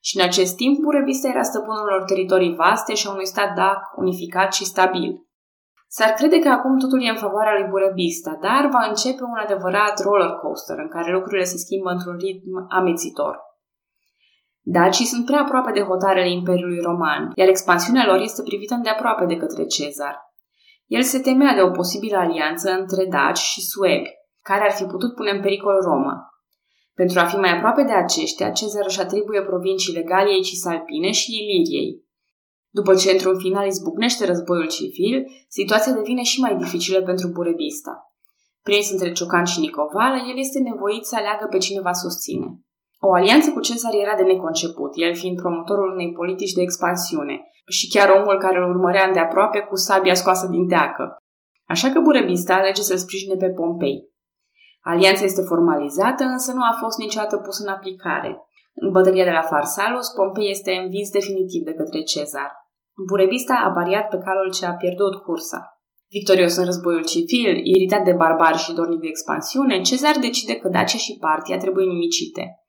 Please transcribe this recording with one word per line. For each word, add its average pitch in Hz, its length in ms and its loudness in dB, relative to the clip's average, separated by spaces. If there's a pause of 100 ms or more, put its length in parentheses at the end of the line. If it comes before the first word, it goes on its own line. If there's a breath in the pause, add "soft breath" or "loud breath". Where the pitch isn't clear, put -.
Și - 160 -4
în 190 80 4
acest 180 320 2
timp, 277 220 2
Burebista 277 500 4
era 247 140 0
stăpânul 214 460 -4
unor 190 160 0
teritorii 185 500 2
vaste 196 400 0
și 208 120 -2
a 202 60 -6
unui 196 140 -6
stat 196 280 -2
dac 190 260 2 (160)
unificat 180 560 -2
și - 120 -4
stabil. 185 640 0 (640)
S-ar 220 220 2
crede 311 280 4
că 311 100 4
acum 262 300 4
totul 262 260 2
e 233 40 2
în 220 160 -2
favoarea 208 340 2
lui 190 100 -2
Burebista, 180 720 -2
dar 262 320 2
va 233 160 2
începe 254 340 -4
un 240 220 -8
adevărat 196 580 0
roller 190 300 2 (100)
coaster - 360 -8
în 156 100 -10
care 165 240 -6
lucrurile 190 320 -2
se 180 120 -6
schimbă 190 340 -6
într-un 180 260 -6
ritm 185 520 -8
amețitor. 170 840 -2 (1120)
Dacii 180 420 2
sunt 240 200 -2
prea 285 140 2
aproape 254 320 0
de 202 80 2
hotarele 185 500 2
Imperiului 180 520 -2
Roman, 170 520 -2
iar 190 140 6
expansiunea 190 580 4
lor 190 140 4
este 220 220 -6
privită 202 320 -6
îndeaproape 220 500 0
de 165 120 0
către - 280 -6
Cezar. 143 520 -6 (680 soft breath)
El 233 160 0
se 262 180 0
temea 262 340 6
de - 80 6
o 180 80 6
posibilă 196 460 -2
alianță 165 540 0
între 185 340 0
daci 160 340 2
și - 220 -4
suebi, 185 500 0 (320)
care 202 200 0
ar 196 100 4
fi 190 120 -4
putut 185 300 -4
pune 214 160 -2
în 196 100 -2
pericol 196 400 2
Roma. 147 360 0 (800)
Pentru 180 260 2
a 170 40 6
fi 180 120 -2
mai 180 200 2
aproape 190 260 2
de 233 100 2
aceștia, 180 580 0
Cezar 202 360 -4
își 190 140 -4
atribuie 202 420 -2
provinciile 185 600 -2
Galiei 190 400 2
Cisalpine 170 680 -4
și 226 200 -2 (100)
Iliriei. 180 500 0 (800)
După 190 260 4
ce 190 160 4
într-un 185 280 4
final 190 280 -2
izbucnește 196 600 -2
războiul 175 420 0
civil, 226 560 -2 (240 loud breath)
situația 202 440 0
devine 233 300 -2
și 240 180 0
mai 214 160 2
dificilă 180 460 0
pentru 180 260 -2
Burebista. 170 840 -6 (500)
Prins 202 280 0
între 180 220 -2
Ciocan 175 320 0
și 175 160 -2
Nicovală, 160 560 0 (140)
el 254 80 -8
este 269 200 -4
nevoit 220 460 -4
să - 120 -6
aleagă 214 340 -4
pe 190 80 0
cine 196 220 -4
va 180 120 -2
susține. - 540 -6 (580)
O 190 100 6
alianță 247 380 6
cu - 80 -4
Cezar 233 340 -4
era 202 220 0
de 190 60 2
neconceput, 165 720 0
el 170 200 0
fiind 180 260 -6
promotorul 180 520 -2
unei 175 200 -6
politici 185 400 -6
de 180 100 0
expansiune 175 760 -4 (300 soft breath)
și - 220 -4
chiar 202 200 4 (100)
omul 196 200 4
care 185 200 2
îl 180 100 0
urmărea 185 380 2
îndeaproape 190 540 2
cu 202 160 -6
sabia 185 380 4
scoasă 185 320 0
din 180 220 0
teacă. 156 480 0 (500)
Așa 202 240 0
că 311 100 4
Burebista 185 540 4
alege 196 280 2
să-l 190 140 0
sprijine 190 380 -6
pe 185 160 0
Pompei. 170 600 -4 (680 soft breath)
Alianța 190 440 4
este 190 180 0
formalizată, 170 840 2
însă 254 280 -2
nu 254 100 -2
a 226 180 2
fost 226 180 -6
niciodată 214 380 -4
pusă 196 300 -6
în 196 60 -4
aplicare. 185 580 -6 (440)
În - 160 -2
bătălia 185 340 6
de 175 60 2
la 165 120 2
Farsalus, 202 640 -2
Pompei 202 420 0
este 196 220 -4
învins 185 380 -4
definitiv 190 540 -2
de 156 100 -6
către 156 280 -4
Cezar. 147 480 -6 (560)
Burebista 196 480 2 (100)
a 190 60 2
pariat 180 380 0
pe 180 160 -4
calul 190 280 0
ce 185 140 -4
a 175 80 -2
pierdut 180 400 -2
cursa. - 460 -8 (480)
Victorios 190 480 2
în 180 80 0
războiul 175 400 -2
civil, 190 560 0 (140)
iritat 185 300 4
de 180 80 4
barbari 165 520 4
și 170 100 -6
dornic 165 260 -2
de 160 60 -8
expansiune, 185 720 -2
Cezar 277 400 2
decide 240 360 -2
că - 120 -4
Dacia 185 300 0
și - 220 -8
Partia 160 360 -2
trebuie 190 300 0
nimicite. - 720 -4 (120)